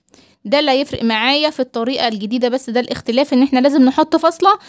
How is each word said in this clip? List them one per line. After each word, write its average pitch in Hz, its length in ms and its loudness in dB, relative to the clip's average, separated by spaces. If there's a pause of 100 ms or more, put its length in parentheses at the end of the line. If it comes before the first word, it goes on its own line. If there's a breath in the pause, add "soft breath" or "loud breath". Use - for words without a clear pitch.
(460 soft breath)
ده 262 140 0
اللي 294 120 2
هيفرق 269 320 -2
معايا 254 460 0
في 302 100 -6
الطريقة 247 480 -4
الجديدة، 226 420 -4
بس 262 200 -4
ده 233 100 -2
الاختلاف 247 540 -2
إن 254 100 4
إحنا 262 160 0
لازم 277 220 4
نحط 311 340 2
فاصلة 349 540 2